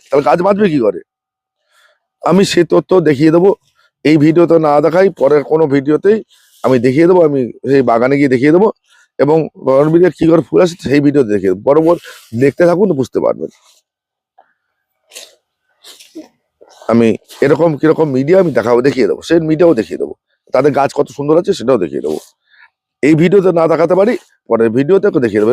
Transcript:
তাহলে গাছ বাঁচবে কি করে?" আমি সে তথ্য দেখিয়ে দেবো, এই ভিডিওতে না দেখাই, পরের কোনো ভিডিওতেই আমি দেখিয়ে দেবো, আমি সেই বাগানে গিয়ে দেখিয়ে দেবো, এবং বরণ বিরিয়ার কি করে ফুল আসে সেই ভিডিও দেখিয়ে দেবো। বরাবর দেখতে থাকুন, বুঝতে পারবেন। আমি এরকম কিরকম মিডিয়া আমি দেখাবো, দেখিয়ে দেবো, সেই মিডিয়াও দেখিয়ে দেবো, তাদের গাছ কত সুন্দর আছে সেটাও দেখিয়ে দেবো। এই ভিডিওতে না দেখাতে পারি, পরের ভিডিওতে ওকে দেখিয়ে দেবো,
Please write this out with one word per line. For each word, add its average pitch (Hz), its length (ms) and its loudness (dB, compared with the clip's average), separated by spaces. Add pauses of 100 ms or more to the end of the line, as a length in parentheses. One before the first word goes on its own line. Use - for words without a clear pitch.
তাহলে 143 160 0
গাছ 160 160 0
বাঁচবে 196 280 -2
কি 147 100 -2
করে?" 101 200 -2 (1200)
আমি 180 220 2
সে - 180 0
তথ্য 175 380 0
দেখিয়ে 151 300 0
দেবো, 175 180 2 (540)
এই 151 140 2
ভিডিওতে 160 420 2
না 151 220 2
দেখাই, 175 280 0
পরের 139 340 0
কোনো 156 240 -2
ভিডিওতেই 147 500 0 (460)
আমি 127 160 2
দেখিয়ে 135 280 0
দেবো, 185 180 2
আমি 139 160 -2 (280)
সেই 139 120 2
বাগানে 120 360 0
গিয়ে 143 100 0
দেখিয়ে 131 240 2
দেবো, 185 160 2 (520)
এবং 151 280 0 (100)
বরণ 143 340 0
বিরিয়ার 170 200 2
কি - 160 -6
করে 165 140 2
ফুল 165 200 0
আসে 170 220 0
সেই 143 180 0
ভিডিও 143 220 0
দেখিয়ে 101 280 -2
দেবো। 95 100 -6
বরাবর 160 340 2 (440)
দেখতে 139 260 0
থাকুন, 175 280 0
বুঝতে 131 260 -4
পারবেন। 58 300 -4 (3500)
আমি 117 200 2 (340)
এরকম 151 360 0
কিরকম 156 320 0
মিডিয়া 139 300 0
আমি 175 120 0
দেখাবো, 120 300 0
দেখিয়ে 127 260 0
দেবো, - 140 -4
সেই 165 180 -2
মিডিয়াও 160 340 0
দেখিয়ে 104 240 -6
দেবো, 71 160 -8 (400)
তাদের 139 180 2
গাছ 139 220 -2
কত 139 180 -4
সুন্দর 147 260 -2
আছে 190 160 -2
সেটাও 120 240 -2
দেখিয়ে 71 240 -6
দেবো। 76 180 -6 (840)
এই 151 140 4
ভিডিওতে 185 360 2
না 165 160 0
দেখাতে 160 280 0
পারি, 202 180 0 (340)
পরের 113 220 0
ভিডিওতে 147 380 0
ওকে 190 120 -2
দেখিয়ে 107 220 -2
দেবো, 110 120 2